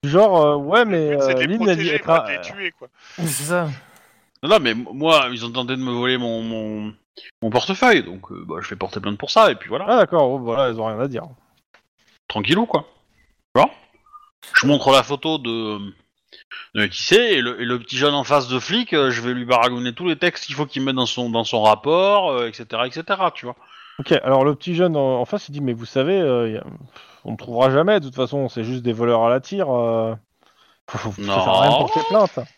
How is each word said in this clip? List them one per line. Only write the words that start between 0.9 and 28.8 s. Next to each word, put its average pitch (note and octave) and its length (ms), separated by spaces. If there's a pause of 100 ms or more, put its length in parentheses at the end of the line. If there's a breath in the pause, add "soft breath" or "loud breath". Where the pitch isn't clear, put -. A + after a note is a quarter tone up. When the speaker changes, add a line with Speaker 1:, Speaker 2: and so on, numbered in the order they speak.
Speaker 1:
mais, D#3+ 260
Speaker 2:
but, C#3 60
c'est C3+ 120
de B2+ 40
Speaker 1:
euh, - 40
Speaker 2:
les - 40
Speaker 1:
Lynn, G#3+ 220
elle F3 80
dit D#3+ 80
Speaker 2:
protéger, D#3 120
Speaker 1:
être - 100
Speaker 2:
pas D#3+ 180
Speaker 1:
à - 40
Speaker 2:
de D3 80
les - 40
tuer, F#3+ 380
quoi. B2+ 100 (280 loud breath)
Speaker 3:
C'est E3+ 100 (180)
ça. E3+ 240 (760 soft breath)
Speaker 4:
Non, D3 80
non, G#3+ 100
mais B2+ 100
m-, A2+ 220
moi, C#3+ 400
ils A#2 140
ont A#2 60
tenté B2+ 240
de C3 60
me B2+ 100
voler B2 240
mon... A#2 260
mon, G#2+ 520 (480 loud breath)
mon A3+ 80
portefeuille, F#3+ 520
donc, F#2+ 300
euh, F2+ 160
bah, D#2 140
je - 80
vais G2 60
porter F#2+ 240
plainte G2+ 180
pour - 120
ça, A3 200
et A#2+ 40
puis - 140
voilà. C3+ 200
Speaker 1:
Ah, A#3+ 100
d'accord, D#3+ 320
oh, C#3 80
voilà, B2 300
elles A2+ 120
ont A2 60
rien A2 140
à C3+ 80
dire. A#2+ 160 (1040)
Speaker 4:
Tranquillou, D3 360
quoi. - 220 (680)
Tu C3 60
vois ? E3 100 (840)
Je - 120
montre C#3 240
la C3 140
photo D3 340
de... A2+ 400 (960 loud breath)
de G#2 120
qui - 180
c'est, A3 300
et C3+ 60
le... A#2+ 200
et B2 40
le B2 140
petit A#2+ 180
jeune C#3+ 180
en C#3 100
face C#3 240
de B2+ 100
flic, A3+ 360
euh, C3+ 180
je A#2 80
vais A#2+ 140
lui B2 100
baragouiner B2 480
tous F3 160
les D#3+ 80
textes - 300
qu'il C#3 100
faut D3 100
qu'il C3+ 160
mette C3+ 140
dans B2+ 100
son, A#2+ 240
dans A2+ 140
son A2 180
rapport, E3 720
euh, A#2+ 160
et A2 40
cetera, A#2 360
et - 20
cetera, F3+ 400
tu - 160
vois. B2 80 (460 loud breath)
Speaker 1:
Ok, - 100 (140)
alors C3 200
le C#3+ 120
petit F3+ 180
jeune E3+ 220
en, C3 240
en B2 60
face, - 220
il C#3+ 40
dit, D3 80
mais B2+ 140
vous A#2 100
savez, D3 340
euh, B2 320
y A2 60
a... - 80 (600 loud breath)
on A2+ 80
ne A2 40
trouvera A#2+ 340
jamais, F3+ 300
de C#3 60
toute B2+ 100
façon, C3 320
c'est A2+ 160
juste B2 180